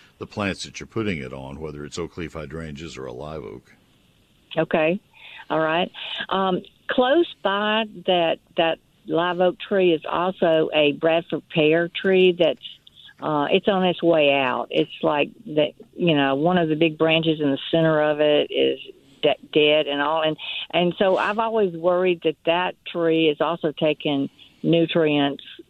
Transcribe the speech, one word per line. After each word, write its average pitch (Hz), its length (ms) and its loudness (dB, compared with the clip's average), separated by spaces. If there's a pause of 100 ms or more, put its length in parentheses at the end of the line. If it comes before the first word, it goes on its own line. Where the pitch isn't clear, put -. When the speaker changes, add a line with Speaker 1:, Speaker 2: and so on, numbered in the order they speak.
(180)
Speaker 1:
the 92 80 -12
plants 98 380 -6
that 73 140 -16
you're 73 80 -12
putting 104 320 -4
it 64 140 -10
on, 67 280 -12
whether 73 240 -10
it's 71 140 -12
oak 82 180 -8
leaf 80 180 -10
hydrangeas 76 640 -12
or 65 80 -10
a 62 60 -10
live 73 320 -12
oak. 57 280 -16 (840)
Speaker 2:
Okay. 160 440 0 (480)
All 156 120 -2
right. 160 300 -2 (380)
Um, 190 340 -2 (260)
close 277 380 2 (160)
by 214 420 0 (220)
that, 175 320 2 (180)
that 165 220 0 (280)
live 170 340 0
oak 180 180 2
tree 185 340 2
is 151 160 0
also 165 680 2
a 147 180 4
Bradford 160 560 -2
pear 165 400 2
tree 185 500 2
that's, 156 220 2 (600)
uh, 147 300 -2
it's 190 180 0
on 185 160 2
its 175 180 0
way 156 300 4
out. 123 380 -2
It's 151 220 -2 (100)
like 151 280 0 (160)
that, 151 260 0 (240)
you 170 180 2
know, 139 220 2
one 175 220 0
of 165 100 0
the 156 80 0
big 156 220 0
branches 160 420 2
in 143 100 0
the 139 80 -2 (120)
center 160 300 2
of 151 200 0
it 147 300 2
is 135 280 0 (440)
de-, 151 120 2 (180)
dead 151 360 4
and 143 120 -2
all. 156 220 0
And, 156 140 0 (340)
and 170 280 0
so 190 180 4
I've 208 220 -2
always 220 380 0
worried 180 480 0
that 156 120 -2 (100)
that 180 300 0 (100)
tree 160 420 2
is 147 120 0
also 160 320 -2
taking 147 580 -2 (320)
nutrients 156 800 2 (280)